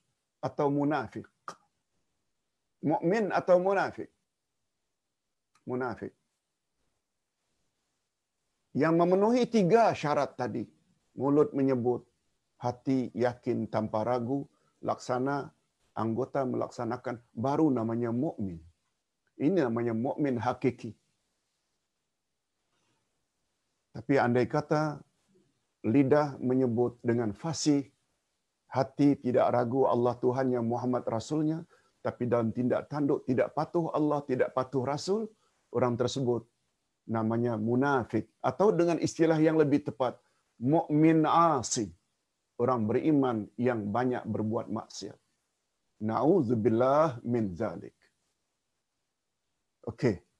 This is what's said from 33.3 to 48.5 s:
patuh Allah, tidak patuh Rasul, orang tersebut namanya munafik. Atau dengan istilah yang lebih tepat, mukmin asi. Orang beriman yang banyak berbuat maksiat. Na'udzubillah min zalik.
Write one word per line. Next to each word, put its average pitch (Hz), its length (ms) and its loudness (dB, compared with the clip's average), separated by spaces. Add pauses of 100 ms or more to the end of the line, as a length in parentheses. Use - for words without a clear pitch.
patuh 160 360 -2
Allah, 147 320 0
tidak 127 320 -2
patuh 131 260 -2
Rasul, 185 460 -4 (460)
orang 123 260 0
tersebut 120 480 -2 (560)
namanya 113 560 -2
munafik. 123 640 0 (160)
Atau 185 320 2
dengan 170 240 2
istilah 160 400 2
yang 160 240 4
lebih 143 240 2
tepat, 123 320 -2 (400)
mukmin 156 720 4
asi. 131 640 2 (600)
Orang 120 320 0
beriman 123 720 0
yang 113 320 -2
banyak 123 400 -2
berbuat 110 400 -4
maksiat. - 480 -10 (880)
Na'udzubillah 120 1200 2
min 117 240 -2
zalik. 87 480 -8 (1900)